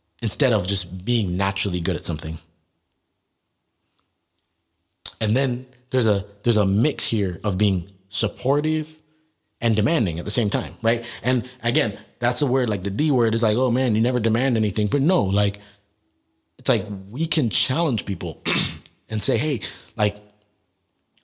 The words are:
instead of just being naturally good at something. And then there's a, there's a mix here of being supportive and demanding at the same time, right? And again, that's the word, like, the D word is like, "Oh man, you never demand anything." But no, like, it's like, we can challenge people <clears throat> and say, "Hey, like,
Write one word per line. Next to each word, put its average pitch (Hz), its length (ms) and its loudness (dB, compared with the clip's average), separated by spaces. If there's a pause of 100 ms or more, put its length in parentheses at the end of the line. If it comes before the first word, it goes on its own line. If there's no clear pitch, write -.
(200)
instead 120 320 0
of 95 140 0
just 92 380 -4
being 104 320 0
naturally 95 420 -2
good 87 160 -2
at 76 100 -6
something. 80 360 -6 (2750)
And 110 160 2
then 127 300 0 (240)
there's 120 180 2
a, 101 160 2 (180)
there's 113 140 2
a 104 100 4
mix 113 380 2
here 98 400 -2
of 101 120 0
being 95 320 2 (200)
supportive 151 920 -2 (600)
and 117 160 2
demanding 104 420 2
at 85 60 -6
the 104 80 -4
same 107 180 0
time, 85 320 -4
right? 117 220 0 (180)
And 127 260 0 (140)
again, 120 340 0 (220)
that's 123 220 0
the 147 60 2
word, 127 220 2
like, 101 140 -2
the 98 80 -4
D 143 220 0
word 117 240 2
is 113 80 0
like, 107 120 2
"Oh 127 140 2
man, 123 240 2
you 110 60 2
never 123 180 2
demand 113 380 2
anything." 107 320 0
But 135 140 0
no, 160 200 2
like, 98 380 0 (1000)
it's - 100 -12
like, 110 160 2 (260)
we 147 160 -4
can 147 220 0
challenge 131 580 -2
people 87 360 -6 (340)
<clears throat> - 320 -20
and 107 140 -4
say, 123 160 2
"Hey, 139 220 -2 (340)
like, 107 220 0 (1080)